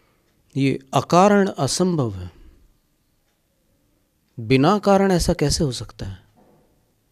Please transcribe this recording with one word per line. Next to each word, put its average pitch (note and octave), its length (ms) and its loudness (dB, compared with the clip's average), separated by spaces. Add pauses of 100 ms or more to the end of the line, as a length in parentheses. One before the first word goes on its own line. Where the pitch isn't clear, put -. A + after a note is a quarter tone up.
(580)
ये C3+ 220 -2 (140)
अकारण G3 560 2
असंभव D3 640 -2
है। F2+ 180 -14 (2000)
बिना C3+ 400 2
कारण G3 320 2
ऐसा F3 220 0
कैसे D3 300 -2
हो C#3 80 -2
सकता - 340 -12
है? G2 200 -14 (880)